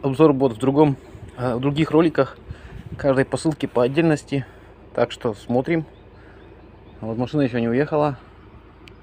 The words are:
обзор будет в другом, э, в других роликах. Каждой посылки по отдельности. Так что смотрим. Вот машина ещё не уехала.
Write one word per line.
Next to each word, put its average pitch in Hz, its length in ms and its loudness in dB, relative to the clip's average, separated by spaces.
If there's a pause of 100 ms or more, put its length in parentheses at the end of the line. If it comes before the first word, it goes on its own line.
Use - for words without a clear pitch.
обзор 143 320 4
будет 131 180 2
в 110 80 -10
другом, 139 380 4 (400)
э, 123 160 -2
в 123 60 -4
других 143 300 0
роликах. 156 460 2 (640)
Каждой 135 260 2
посылки 143 400 -4
по 123 180 0
отдельности. 139 600 0 (480)
Так 120 180 -2
что - 220 -4
смотрим. 135 540 -2 (1120)
Вот 110 160 -8
машина 127 240 -2
ещё 123 200 0
не 117 80 0
уехала. 147 500 0 (840)